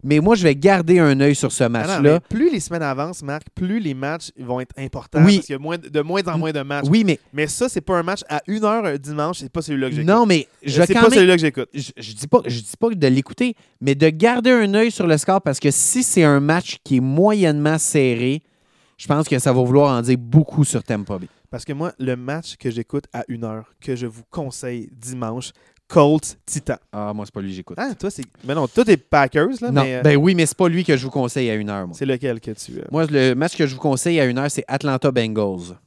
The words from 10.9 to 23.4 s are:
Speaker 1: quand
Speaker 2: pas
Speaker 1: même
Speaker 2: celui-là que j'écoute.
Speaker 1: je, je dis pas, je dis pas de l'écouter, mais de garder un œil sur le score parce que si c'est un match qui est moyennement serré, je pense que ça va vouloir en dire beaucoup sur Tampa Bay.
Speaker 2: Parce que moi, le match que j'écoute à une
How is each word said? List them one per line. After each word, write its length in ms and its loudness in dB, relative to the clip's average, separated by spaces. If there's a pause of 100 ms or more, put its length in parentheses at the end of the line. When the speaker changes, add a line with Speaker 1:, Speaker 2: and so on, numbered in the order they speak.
Speaker 1:
quand 120 4
Speaker 2:
pas 40 8
Speaker 1:
même 120 6
Speaker 2:
celui-là 160 8
que 40 2
j'écoute. 320 -2
Speaker 1:
je, 240 -10
je 160 -14
dis 140 -12
pas, 180 4
je 160 -6
dis 180 -16
pas 120 0
de 160 -2
l'écouter, 480 0 (260)
mais 140 0
de 160 4
garder 400 2
un 240 2
œil 160 2
sur 160 -4
le 100 4
score 240 0
parce 180 -4
que 120 2
si 320 0
c'est 220 2
un 160 6
match 440 -2
qui 140 0
est 20 2
moyennement 800 2
serré, 640 0 (580)
je 60 -16
pense 220 0
que 100 0
ça 140 2
va 100 2
vouloir 340 4
en 60 -2
dire 160 2
beaucoup 460 2
sur 180 -2
Tampa 360 -6
Bay. 100 -12 (240)
Speaker 2:
Parce 120 -12
que 80 -10
moi, 280 -8
le 160 -4
match 400 -12
que 120 -8
j'écoute 440 -6
à 160 -10
une 160 -10